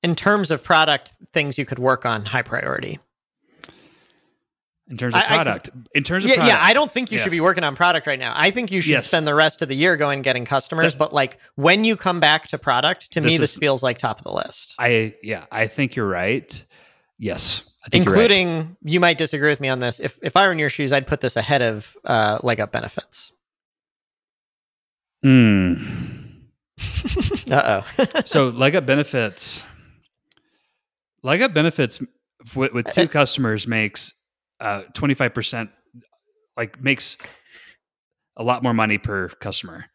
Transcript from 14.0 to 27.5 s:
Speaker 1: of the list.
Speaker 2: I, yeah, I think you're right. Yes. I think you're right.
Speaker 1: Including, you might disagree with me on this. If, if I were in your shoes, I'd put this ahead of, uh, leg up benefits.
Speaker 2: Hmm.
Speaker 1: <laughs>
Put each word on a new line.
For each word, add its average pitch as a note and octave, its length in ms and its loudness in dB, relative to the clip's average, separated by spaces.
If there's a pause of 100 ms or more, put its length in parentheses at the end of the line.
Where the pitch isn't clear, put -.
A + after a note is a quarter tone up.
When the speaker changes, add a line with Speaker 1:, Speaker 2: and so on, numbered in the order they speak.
Speaker 1:
of - 60 -20
the - 80 -10
list. - 460 -8
Speaker 2:
I, A2+ 440 0
yeah, G#2+ 280 -10
I A2 180 -2
think C3 280 -4
you're A2 120 -2
right. F#2+ 540 -4 (540)
Yes. - 460 -2 (240)
I - 20 -16
think F3+ 160 4
you're F#3+ 120 2
right. A3 140 4
Speaker 1:
Including, F3 520 0
you E3 180 0
might E3+ 160 4
disagree D3+ 320 -2
with C#3+ 120 0
me C#3 100 -4
on C3 80 -2
this. A#2+ 200 -4
If, - 220 -8
if - 160 -2
I G3 100 6
were F#3 60 2
in E3 60 -4
your D3+ 100 0
shoes, C3+ 240 -2
I'd C3+ 140 0
put D3 160 -2
this B2+ 140 -2
ahead B2 260 0
of, A2 420 -4
uh, G#2+ 380 0
leg A#2 180 -2
up G#2 120 -4
benefits. - 600 -10 (1900)
Speaker 2:
Hmm. G#2+ 520 6 (1040)
Speaker 1:
<laughs> - 720 -4